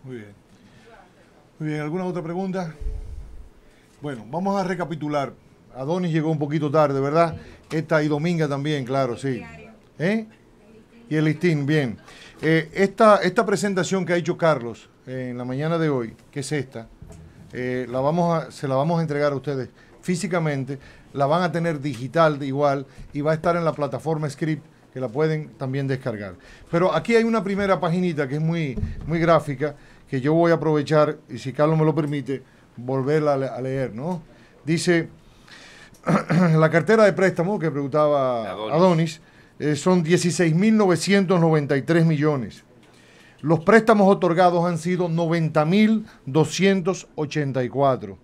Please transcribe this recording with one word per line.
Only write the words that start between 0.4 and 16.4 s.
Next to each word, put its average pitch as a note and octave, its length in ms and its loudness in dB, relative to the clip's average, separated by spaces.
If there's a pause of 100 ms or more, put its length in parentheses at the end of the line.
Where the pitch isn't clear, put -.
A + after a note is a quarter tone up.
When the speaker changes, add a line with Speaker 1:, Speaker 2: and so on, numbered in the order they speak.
Speaker 1:
Muy D#3 100 -8
bien, D3+ 140 -4
¿alguna F3 240 -6
otra F3 160 -6
pregunta? F3+ 520 -8 (1300)
Bueno, C#3 300 -10
vamos G3 280 -2
a F#3 80 -2
recapitular. D3 680 -4 (420)
Adonis E3 340 -2
llegó D#3 200 0
un D#3 80 0
poquito D3 320 -2
tarde, C#3+ 320 4
¿verdad? D#3+ 340 2 (340)
Esta D#3 320 0
y D#3 60 0
Dominga D#3 400 0
también, C#3 380 -4
claro, C3 280 0
sí. B2+ 280 -4 (560)
¿Eh? G#3+ 280 -2 (840)
Y D3+ 60 -2
el D#3 100 2
listín, D3+ 400 0
bien. C3+ 320 0 (420)
Eh, D#3+ 320 0
esta, G3 460 4
esta F3+ 260 0
presentación F#3+ 600 -2
que F3 80 0
ha - 20 2
hecho E3+ 220 -2
Carlos, B2 500 -2 (180)
eh, B2+ 260 -8
en B2 40 -10
la B2 80 -8
mañana D3 320 -4
de D#3+ 140 0
hoy, A#2 260 -4 (140)
que C#3+ 100 -8